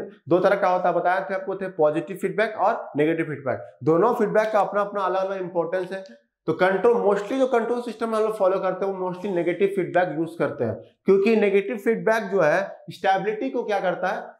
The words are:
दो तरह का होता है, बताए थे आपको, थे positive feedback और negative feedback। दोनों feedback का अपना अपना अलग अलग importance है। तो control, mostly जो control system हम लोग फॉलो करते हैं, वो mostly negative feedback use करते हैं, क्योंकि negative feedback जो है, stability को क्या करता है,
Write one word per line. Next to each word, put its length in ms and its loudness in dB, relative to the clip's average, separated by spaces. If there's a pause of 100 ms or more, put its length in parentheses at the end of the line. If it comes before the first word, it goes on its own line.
(300)
दो 100 4
तरह 160 4
का 140 0
होता 200 2
है, 60 0
बताए 340 0
थे 40 -4
आपको, 220 -6
थे 140 -8
positive 480 0
feedback 400 -2
और 400 0
negative 280 2
feedback। 580 -8
दोनों 300 4
feedback 380 0
का 80 2
अपना 220 0
अपना 200 -4
अलग 240 0
अलग 160 -6
importance 500 -4
है। 120 -10 (440)
तो 60 -2
control, 540 2
mostly 300 0
जो 100 2
control 340 0
system 340 -6
हम 80 2
लोग 140 -2
फॉलो 220 2
करते 260 -2
हैं, 80 -2
वो 160 -4
mostly 260 -6
negative 400 2
feedback 440 0
use 200 -4
करते 240 -2
हैं, 100 0 (320)
क्योंकि 300 6
negative 420 2
feedback 460 0
जो 180 0
है, 360 2 (120)
stability 600 0
को 140 -2
क्या 160 -2
करता 280 -2
है, 160 -4 (160)